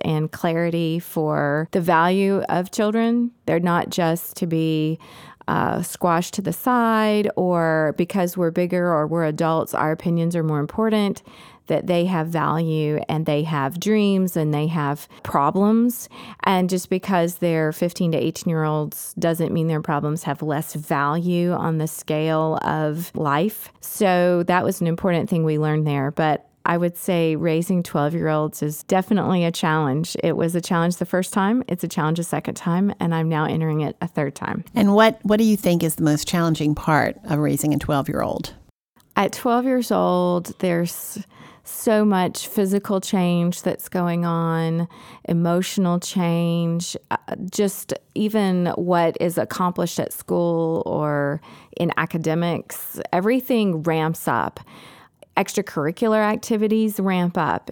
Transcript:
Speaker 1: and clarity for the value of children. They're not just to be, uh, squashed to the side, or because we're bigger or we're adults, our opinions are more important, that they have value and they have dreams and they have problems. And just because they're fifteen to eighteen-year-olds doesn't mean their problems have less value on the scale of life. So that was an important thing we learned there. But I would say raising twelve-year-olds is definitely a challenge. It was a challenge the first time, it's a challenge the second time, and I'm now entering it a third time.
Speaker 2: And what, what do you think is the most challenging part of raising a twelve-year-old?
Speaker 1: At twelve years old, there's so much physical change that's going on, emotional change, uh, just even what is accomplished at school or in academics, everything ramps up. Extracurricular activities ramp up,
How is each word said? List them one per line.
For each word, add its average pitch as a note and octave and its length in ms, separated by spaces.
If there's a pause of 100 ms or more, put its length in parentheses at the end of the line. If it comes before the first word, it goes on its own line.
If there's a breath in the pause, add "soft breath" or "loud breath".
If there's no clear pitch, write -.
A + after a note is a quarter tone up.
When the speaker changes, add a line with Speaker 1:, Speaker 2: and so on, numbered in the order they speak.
Speaker 1:
and D#3 260
clarity E3+ 680
for D3+ 720
the F#3+ 100
value F3+ 680
of F3+ 240
children. A3+ 600 (140)
They're E3 140
not F3 300
just E3+ 480
to F3 100
be, D#3+ 520 (500 loud breath)
uh, - 320
squashed F3 540
to G3+ 60
the E3+ 120
side, A3 840
or E3 600
because F3 400
we're E3+ 140
bigger F3 420
or D3+ 120
we're D#3+ 200
adults, D#3+ 480
our D#3 180
opinions E3+ 420
are E3+ 100
more D#3 160
important, G#3 640 (440 loud breath)
that - 180
they F3 200
have E3+ 220
value D#3 680 (120)
and D#3 160
they D3 180
have D#3 340
dreams G3 600
and D3+ 160
they D3+ 140
have D3 380 (180 loud breath)
problems. G3+ 840 (380 loud breath)
And F#3 240
just F#3 200
because F3+ 500
they're D#3+ 340
fifteen F3 400
to D3 40
eighteen-year-olds D#3 1000
doesn't E3 320
mean D#3+ 160
their D#3 140
problems D3+ 420
have C#3+ 180
less D3+ 340
value E3+ 760
on D#3+ 260
the D#3 100
scale D#3 760
of D#3 540
life. D#3 540 (120)
So F3+ 600
that F3 200
was F#3+ 160
an E3+ 80
important E3+ 420
thing E3 140
we D#3 160
learned D3+ 260
there. C#3+ 260
But - 360 (160)
I E3+ 140
would F3 180
say E3 400
raising E3+ 480
twelve-year-olds D#3 800
is D3+ 200
definitely F#3 600
a E3+ 80
challenge. D#3 720
It E3 140
was E3+ 180
a E3+ 60
challenge F3 340
the F3+ 100
first F#3 280
time, G#3+ 340
it's F#3 160
a F3 60
challenge D#3+ 280
the E3+ 60
second - 300
time, F#3 480
and E3+ 120
I'm D#3+ 140
now D#3 160
entering D#3 380
it - 180
a E3+ 80
third D3 280
time. - 280 (100)
Speaker 2:
And G3+ 220
what, A3 280
what G#3 120
do A3+ 80
you G#3+ 140
think E3+ 260
is D#3+ 120
the - 80
most D3 260
challenging D#3+ 460
part C#3+ 500
of D3+ 140
raising D3 340
a C#3 40
twelve-year-old? C#3 760 (640)
Speaker 1:
At G3+ 160
twelve B3 320
years B3+ 260
old, F3+ 680
there's F3 580 (520 loud breath)
so G#3+ 360
much F#3 420
physical G3 540
change F3 600
that's - 280
going F3 360
on, E3 600 (380 loud breath)
emotional F3 760
change, E3+ 960 (160)
uh, - 60 (340)
just - 420 (220)
even G3 600
what E3+ 440
is F3 180
accomplished F3 600
at - 140
school E3 720
or D3 560 (340 loud breath)
in F3 220
academics, D#3+ 1000 (120)
everything G#3 720
ramps D#3+ 440
up. A#2 320 (760 loud breath)
Extracurricular G3 880
activities G#3+ 760
ramp F3+ 380
up, D3 340